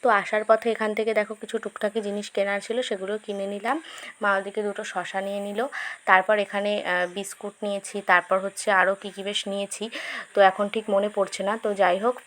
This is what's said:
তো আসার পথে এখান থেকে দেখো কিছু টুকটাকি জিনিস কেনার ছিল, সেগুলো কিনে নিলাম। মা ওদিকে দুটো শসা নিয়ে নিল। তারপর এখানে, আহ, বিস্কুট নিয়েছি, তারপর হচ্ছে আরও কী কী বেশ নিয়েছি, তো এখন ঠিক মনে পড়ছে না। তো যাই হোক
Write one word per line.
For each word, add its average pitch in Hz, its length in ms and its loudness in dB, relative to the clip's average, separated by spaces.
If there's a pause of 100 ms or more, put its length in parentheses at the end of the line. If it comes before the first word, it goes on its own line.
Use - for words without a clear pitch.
তো - 40 2 (140)
আসার 214 280 -2
পথে 220 260 6
এখান 214 240 -2
থেকে 220 220 0
দেখো 214 220 -2
কিছু 214 220 -6
টুকটাকি 208 420 -4
জিনিস 208 200 -4 (100)
কেনার 202 300 2
ছিল, 233 220 -2
সেগুলো 196 260 -4 (100)
কিনে 196 300 -6
নিলাম। 226 220 -2 (460)
মা 208 160 4
ওদিকে 196 300 -4
দুটো 202 140 -6 (100)
শসা 190 340 -4
নিয়ে 202 200 -6
নিল। 208 140 -4 (480)
তারপর 190 360 8
এখানে, 202 340 -2
আহ, 180 280 0 (100)
বিস্কুট 202 380 -10 (100)
নিয়েছি, 202 320 -4 (140)
তারপর 180 340 4
হচ্ছে - 240 -6 (120)
আরও 185 220 4
কী 208 120 -10
কী 196 140 -12
বেশ 208 120 -4 (120)
নিয়েছি, 202 320 -6 (500)
তো - 40 2 (120)
এখন 196 140 0 (100)
ঠিক 214 100 -2 (100)
মনে 202 220 2
পড়ছে 190 320 -2
না। 208 60 0 (100)
তো 214 40 0 (120)
যাই 185 240 4
হোক 240 120 2 (100)